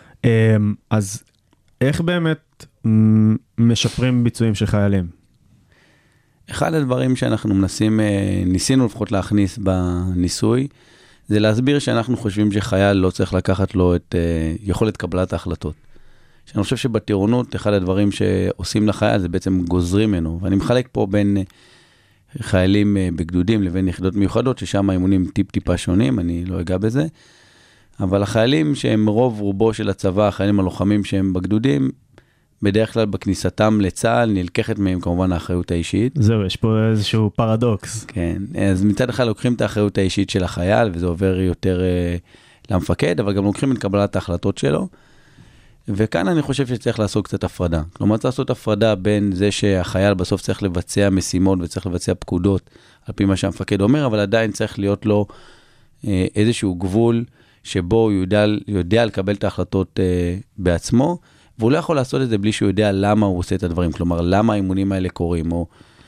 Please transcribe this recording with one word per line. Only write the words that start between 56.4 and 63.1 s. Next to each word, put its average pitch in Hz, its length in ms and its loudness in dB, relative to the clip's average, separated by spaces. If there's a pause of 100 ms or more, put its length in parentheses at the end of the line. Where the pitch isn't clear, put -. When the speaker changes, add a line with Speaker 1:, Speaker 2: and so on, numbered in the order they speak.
Speaker 2:
גבול 113 500 2 (380)
שבו 92 340 -2
הוא 110 160 4
יודע, 98 320 2 (240)
יודע 101 360 2
לקבל 101 300 -2
את 101 100 -8
ההחלטות, 95 580 -2
אה, 90 340 0 (220)
בעצמו, 117 600 0 (400)
והוא 113 140 2
לא 156 60 2
יכול 170 180 -2
לעשות 135 260 -2
את 131 60 -2
זה 110 100 0
בלי 104 140 0
שהוא 104 160 0
יודע 101 240 2
למה 101 340 2